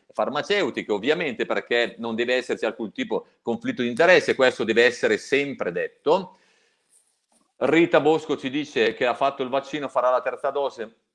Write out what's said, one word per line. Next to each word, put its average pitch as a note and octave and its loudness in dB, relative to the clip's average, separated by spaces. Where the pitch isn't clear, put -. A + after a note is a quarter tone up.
farmaceutiche, B2+ -2
ovviamente, A#2+ -2
perché A2+ -2
non A2+ -6
deve A#2+ 0
esserci A#2+ -4
alcun G#2+ -4
tipo A2 -6
conflitto A#2+ -4
di A#2+ 0
interesse, C3+ 4
questo B2+ 2
deve A2 4
essere A#2+ 2
sempre C3+ -2
detto. C#3 -2
Rita D#3+ 4
Bosco D3+ 0
ci C3+ -8
dice B2+ 0
che B2+ -2
ha B2 0
fatto C#3 -2
il B2+ -6
vaccino, C#3 -4
farà B2+ 0
la B2+ 2
terza B2+ -4
dose, C3 -6